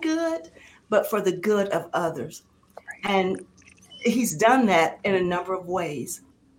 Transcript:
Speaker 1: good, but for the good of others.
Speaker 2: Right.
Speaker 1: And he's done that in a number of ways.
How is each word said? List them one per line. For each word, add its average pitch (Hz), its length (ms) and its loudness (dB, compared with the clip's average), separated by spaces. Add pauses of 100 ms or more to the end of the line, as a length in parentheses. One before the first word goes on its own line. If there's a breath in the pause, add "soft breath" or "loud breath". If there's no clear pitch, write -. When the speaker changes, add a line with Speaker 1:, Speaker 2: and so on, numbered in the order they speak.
Speaker 1:
good, 330 480 -2 (400 loud breath)
but - 180 2
for 208 140 0
the 185 100 2
good 202 380 0
of 170 240 -4
others. 160 480 -4 (340)
Speaker 2:
Right. - 340 -8
Speaker 1:
And 190 360 0 (540)
he's 220 360 0
done 233 300 6
that 165 360 2
in 196 120 0
a 185 80 2
number 180 320 -2
of 180 120 -8
ways. 165 540 -6 (380)